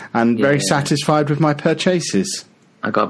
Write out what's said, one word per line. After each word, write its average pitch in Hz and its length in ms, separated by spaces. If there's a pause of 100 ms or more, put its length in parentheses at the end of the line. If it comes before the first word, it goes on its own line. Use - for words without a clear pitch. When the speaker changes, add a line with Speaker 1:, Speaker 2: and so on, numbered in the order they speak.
(140)
Speaker 1:
and 117 240
very 139 180
Speaker 2:
Yeah. 139 120
Speaker 1:
satisfied 147 600
with 147 100
my 151 160
purchases. 160 920 (360)
Speaker 2:
I 107 80
got 107 140
a 95 60